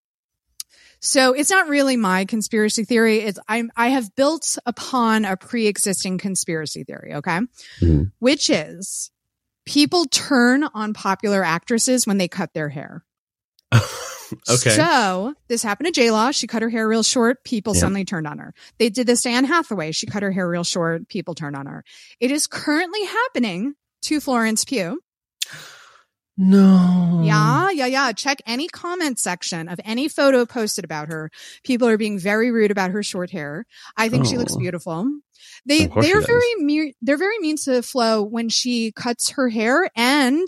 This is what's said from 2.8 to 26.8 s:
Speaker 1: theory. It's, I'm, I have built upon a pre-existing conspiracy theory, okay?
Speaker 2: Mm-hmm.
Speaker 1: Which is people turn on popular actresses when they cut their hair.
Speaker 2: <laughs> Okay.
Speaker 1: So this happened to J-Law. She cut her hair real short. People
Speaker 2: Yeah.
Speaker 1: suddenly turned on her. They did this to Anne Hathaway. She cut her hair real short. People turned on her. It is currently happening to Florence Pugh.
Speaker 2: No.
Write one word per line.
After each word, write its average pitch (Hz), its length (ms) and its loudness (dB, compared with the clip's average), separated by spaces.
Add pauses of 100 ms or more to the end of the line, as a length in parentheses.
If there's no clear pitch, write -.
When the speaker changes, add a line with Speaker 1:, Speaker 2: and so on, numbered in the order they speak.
Speaker 1:
theory. 226 340 4
It's, 208 180 -4 (120)
I'm, 233 260 -2
I 233 140 2
have 254 260 -2
built 285 500 0
upon 226 600 0
a 190 100 -2
pre-existing 196 840 -2
conspiracy 160 680 -6
theory, - 300 -14
okay? 165 240 -2 (420)
Speaker 2:
Mm-hmm. - 220 4 (160)
Speaker 1:
Which 269 300 2
is 170 600 -4 (540)
people 311 400 2
turn 262 580 2
on 214 300 -4
popular 196 500 0
actresses 226 640 0
when 202 120 2
they 180 100 0
cut 180 240 -6
their 151 160 -4
hair. 143 340 -14 (680)
Speaker 2:
<laughs> 113 100 6 (680)
Okay. 123 220 4
Speaker 1:
So 240 640 2 (120)
this 233 140 -2
happened 208 260 -4
to 247 40 -2
J-Law. 226 400 2
She - 160 -4
cut 220 160 -4
her 233 60 -4
hair 220 180 -2
real 220 160 2
short. 240 400 0
People 208 320 -4
Speaker 2:
Yeah. 175 60 2
Speaker 1:
suddenly 190 220 0
turned 165 220 -6
on 151 140 -10
her. 147 160 -20 (240)
They 226 100 4
did 233 160 -2
this 240 180 4
to 247 60 -2
Anne 240 160 2
Hathaway. 226 460 -2
She 214 160 -6
cut 202 160 -4
her 196 80 -2
hair 185 180 -2
real 175 140 -2
short. 165 440 -2
People 175 280 -8
turned 147 200 -8
on 139 120 -10
her. - 160 -14 (360)
It 247 120 0
is 294 160 -2
currently 349 580 -2
happening 269 680 -4 (280)
to 302 160 -2
Florence 226 460 0
Pugh. 220 380 -4 (1300)
Speaker 2:
No. 180 880 6